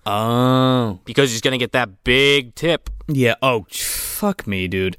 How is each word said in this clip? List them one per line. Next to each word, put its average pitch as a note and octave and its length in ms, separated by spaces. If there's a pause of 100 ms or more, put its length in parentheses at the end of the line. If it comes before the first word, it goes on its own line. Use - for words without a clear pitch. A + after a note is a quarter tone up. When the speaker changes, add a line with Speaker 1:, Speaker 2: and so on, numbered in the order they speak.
Speaker 1:
Oh. A#2+ 960
Speaker 2:
Because C3 280
he's A2+ 100
gonna C3 160
get B2 160
that A#2 320
big C3+ 500
tip. D#3+ 340 (180)
Speaker 1:
Yeah, B2+ 340
oh, B2 300
fuck - 760
me, F#2+ 200
dude. F#2+ 320